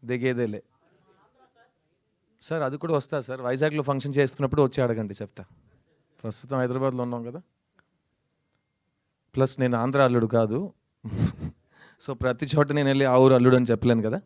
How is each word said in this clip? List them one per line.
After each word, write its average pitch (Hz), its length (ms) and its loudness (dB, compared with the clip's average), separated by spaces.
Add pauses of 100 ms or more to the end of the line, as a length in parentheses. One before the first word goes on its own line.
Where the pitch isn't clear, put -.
దిగేదేలే. 120 600 -4 (1800)
సార్, 160 220 -6
అది 135 140 -6
కూడా 165 160 -4
వస్తా 143 280 -4
సార్. 127 200 -12
వైజాగ్లో 139 420 -2
ఫంక్షన్ 139 340 -4
చేస్తున్నప్పుడు 143 440 0
వచ్చి 135 220 2
అడగండి, 110 380 -4
చెప్తా. 98 240 -16 (800)
ప్రస్తుతం 127 360 -6
హైదరాబాద్లో 127 440 -2
ఉన్నాం 120 200 -8
కదా. 123 180 -14 (1900)
ప్లస్ 131 240 -2
నేను 123 180 0
ఆంధ్ర 131 240 0
అల్లుడు 123 240 2
కాదు. 113 480 -2 (340)
<laughs> - 460 -4 (540)
So 139 60 -6
ప్రతి 127 320 -4
చోట 143 260 2
నేను 143 160 0
వెళ్ళి 135 180 2
ఆ 127 100 4
ఊరు 131 180 8
అల్లుడు 127 220 6
అని 123 100 4
చెప్పలేను 117 360 2
కదా. 110 240 -4